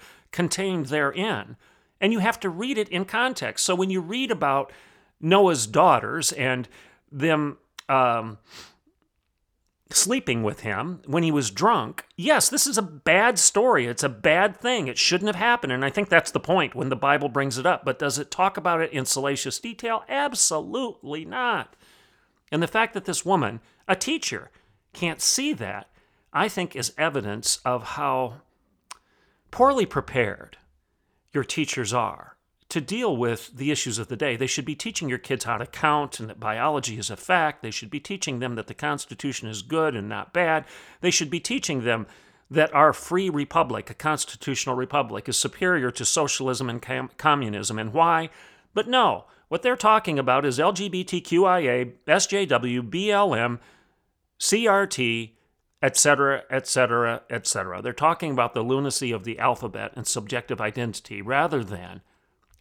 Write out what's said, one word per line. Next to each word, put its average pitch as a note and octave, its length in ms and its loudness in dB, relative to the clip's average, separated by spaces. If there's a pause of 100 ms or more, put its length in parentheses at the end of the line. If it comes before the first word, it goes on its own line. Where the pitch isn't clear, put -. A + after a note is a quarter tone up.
(300)
contained F3 560 -2
therein, C#3 720 -2 (420)
and G3+ 120 2
you A#3 60 0
have A3+ 220 2
to G3 100 -4
read G#3+ 300 -2
it G#3 100 -2
in F3+ 160 -2
context. A3+ 580 -2
So F#3 120 2
when F#3+ 160 0
you F#3 100 0
read A#3+ 300 -4
about C#3 400 0 (480)
Noah's E3+ 480 6
daughters C3 640 4
and B2+ 360 -2 (440)
them, D3 480 0 (280)
um, A#2 520 2 (1500)
sleeping F#3 500 0
with G#2 200 -2
him A2+ 440 -4
when D3 160 0
he E3 100 2
was C3+ 200 0
drunk, D#3 540 0 (100)
yes, B3+ 320 2
this - 180 0
is C#4 120 -2
a A3 40 2
bad F#3 560 2
story. G3+ 500 4
It's B2 160 -4
a C#3 60 0
bad D#3+ 460 2
thing. A#3+ 320 -2
It A#2+ 100 -6
shouldn't F3+ 300 2
have G#3 80 0
happened. A3 380 2
And B2+ 100 0
I C#3 60 0
think G3+ 180 -2
that's - 240 4
the F3+ 80 -2
point E3 340 2
when C3 140 -4
the C3+ 80 0
Bible C#3 320 2
brings C3+ 300 -2
it C3+ 80 -4
up. F3 180 2
But C3 160 -4
does C#3 180 -2
it D3 140 -8
talk F#3+ 240 0
about E3+ 260 0
it E3 120 -2
in C3+ 100 -2
salacious C#3 560 -2
detail? A#3 480 -6
Absolutely G3+ 1160 -2
not. G#3+ 500 -4 (760)
And D#3 120 0
the D#3+ 40 0
fact A3 260 -2
that F#3+ 100 -8
this - 220 -6
woman, C3 340 0 (260)
a F#3+ 100 0
teacher, - 540 -6 (440)
can't E3 280 -6
see C#4+ 320 0
that, G2+ 360 -10 (420)
I F#3+ 160 2
think F#3+ 260 -6
is B2 240 -6
evidence B2 680 -2
of B2 180 0
how C3 580 -4 (1120)
poorly B3+ 340 4
prepared - 720 -4 (760)
your C#3 100 0
teachers C3 500 -4
are A2 440 -6 (300)
to - 120 -6
deal F#3+ 380 -2
with A#2 380 -2
the C#3 140 -2
issues B2 300 -2
of A2 80 -8
the B2 80 -8
day. B2 220 -2
They B2+ 100 -2
should C3+ 160 -4
be C#3+ 120 -6
teaching F3+ 340 -6
your B2 80 -4
kids B2+ 260 -6
how A#2 140 -2
to - 80 -8
count D3 560 -2
and A2 80 -10
that G#2 100 -16
biology A#2 580 -2
is G2+ 120 -8
a G#2+ 80 -10
fact. E3 440 0
They A2+ 100 -8
should G#2+ 180 -10
be C#3+ 100 -8
teaching D3+ 400 -6
them B2 160 -6
that A2 120 -8
the - 60 -14
Constitution C#3+ 760 -6
is A2 120 -10
good D#3 320 0
and G#2 140 -6
not G#2+ 260 -10
bad. D#3+ 300 2 (380)
They F3+ 100 2
should D#3+ 180 0
be E3 120 -4
teaching E3 420 -4
them A2+ 240 0 (420)
that D3+ 240 2
our D3 200 8
free F#3 360 -2
republic, C#3+ 600 -2
a - 40 -14
constitutional C#3+ 840 -4
republic, B2 520 -4
is B2+ 100 -2
superior D3 540 0
to B2 140 -6
socialism C3 640 0
and A#2 120 -6
com-, C3 360 -8
communism. A2 600 0
And A2 140 -4
why? E3 380 4 (440)
But G#3+ 140 0
no, A3 380 2 (240)
what E3 140 -2
they're B3 120 4
talking G#3+ 420 4
about C3 280 4
is B2+ 120 2
L E3 140 4
G F#3+ 160 -6
B F#3 160 -4
T F#3 160 -4
Q E3+ 260 4
I F3+ 140 4
A, B2 320 0 (160)
S F3+ 180 4
J G3 200 0
W, B2 360 2
B E3+ 300 -2
L G3+ 240 4
M, A#2+ 240 0 (800)
C A3+ 280 2
R G3 220 4
T, A2+ 500 -2 (440)
et - 160 2
cetera, C#3 520 4
et C3 180 -2
cetera, A#2 640 2
et A#2 160 -6
cetera. F#2+ 360 -4
They're A#2+ 100 -6
talking D#3+ 400 0
about B2 220 0
the A2+ 100 -2
lunacy C3 480 -2
of G#2 140 -6
the A2+ 140 -8
alphabet G#2+ 580 -2
and A#2 100 -8
subjective A#2 540 -4
identity G#2+ 600 -6
rather C#3 420 0
than, F#2 380 -12 (600)